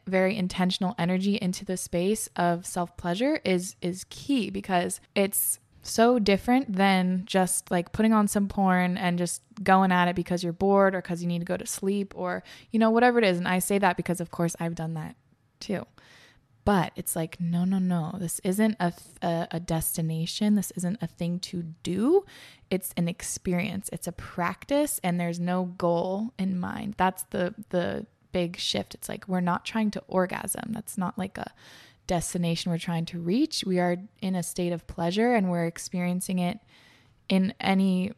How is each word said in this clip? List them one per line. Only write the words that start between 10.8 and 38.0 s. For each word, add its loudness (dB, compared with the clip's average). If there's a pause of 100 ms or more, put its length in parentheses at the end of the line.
or -2
'cause -6
you -4
need -2
to -6
go -4
to -8
sleep -4
or, -4 (280)
you 0
know, 6
whatever 6
it 6
is. 4
And -2
I 2
say 2
that 4
because, -2
of -6
course, -2
I've -4
done -6
that -8 (460)
too. -6 (800)
But 2
it's -8
like, -6
no, 0
no, 0
no. -2
This -4
isn't 2
a, 2
th-, -20
a, -2
a -6
destination. -2
This 0
isn't -4
a -4
thing -6
to -8 (200)
do. 2 (460)
It's -2
an 0
experience. -4
It's -10
a -6
practice, -2
and 0
there's -2
no 0
goal -2
in -2
mind. -6
That's 0
the, -2 (140)
the -2 (260)
big -2
shift. -4
It's -12
like, -10
we're 0
not -2
trying 0
to -8
orgasm. -2
That's -8
not, -4
like, -8
a -10 (540)
destination -2
we're 0
trying -2
to -10
reach. 0
We 2
are 2 (240)
in -2
a -2
state -4
of -8
pleasure, 0
and 2
we're 0
experiencing -4
it -2 (680)
in 4
any 2